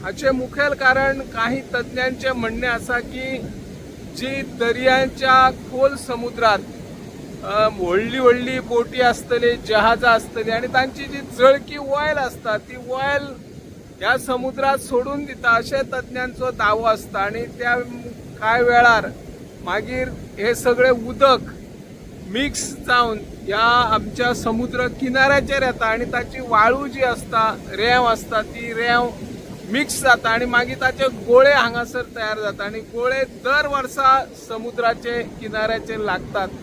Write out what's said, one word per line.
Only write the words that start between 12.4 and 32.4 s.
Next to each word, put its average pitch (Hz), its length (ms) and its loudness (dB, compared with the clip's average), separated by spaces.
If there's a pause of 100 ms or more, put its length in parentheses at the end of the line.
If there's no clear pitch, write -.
ती 226 180 -10 (120)
वॉयल 277 360 0 (760)
ह्या 233 180 2
समुद्रात 262 600 0
सोडून 269 480 -2
दिता 247 300 2
अशे 240 260 0
तज्ञांचो 254 680 -4
दावो 214 320 2
आसता. 220 360 0
आणि 214 260 -2
त्या 240 300 -2 (680)
कांय 226 200 4
वेळार 240 460 6 (560)
मागीर 226 460 -4
हे - 460 -4
सगळे 247 340 4
उदक 247 480 4 (920)
मिक्स 240 460 -4
जावन 240 440 0 (280)
ह्या 226 480 2
आमच्या 220 400 0
समुद्र 240 540 -2
किनाऱ्याचेर 269 760 2
येता 240 220 -2
आणि 226 200 0
ताची 240 420 -6
वाळू 233 400 4
जी 262 140 -4
आसता, 220 560 0 (140)
रेंव 240 340 2
आसता, 226 360 0
ती 233 320 -8
रेंव 240 360 2 (600)
मिक्स 262 320 -2
जाता 247 280 4
आणि 233 160 0
मागीर 247 360 0
ताचे 262 260 0
गोळे 247 460 6
हांगासर 240 480 0 (140)
तयार 214 240 -4
जाता 202 240 -4